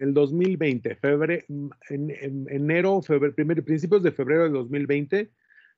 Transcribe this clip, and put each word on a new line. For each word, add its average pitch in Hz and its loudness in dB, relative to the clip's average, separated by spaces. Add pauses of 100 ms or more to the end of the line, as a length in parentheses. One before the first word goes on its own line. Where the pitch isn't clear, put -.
el 139 2
dos 147 4
mil 185 0
veinte, 127 -2
febre-, 156 0
en, 143 -8
en 135 -8
enero, 165 0
febrero, 143 2
primer-, 156 0
principios 165 2
de 165 4
febrero 151 2
del 156 0
dos 127 -4
mil 143 -2
veinte. 147 -2 (460)